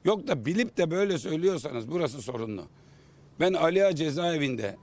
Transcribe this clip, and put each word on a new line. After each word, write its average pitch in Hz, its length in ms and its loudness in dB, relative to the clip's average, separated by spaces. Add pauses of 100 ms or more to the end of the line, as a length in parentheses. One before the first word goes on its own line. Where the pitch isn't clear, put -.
Yok 202 220 2
da 139 180 -2
bilip 214 320 0
de 170 140 2
böyle 190 260 0
söylüyorsanız 147 760 -2
burası 139 300 -2
sorunlu." 110 440 -6 (760)
Ben 185 140 4
Aliya 175 420 4
cezaevinde 143 880 -2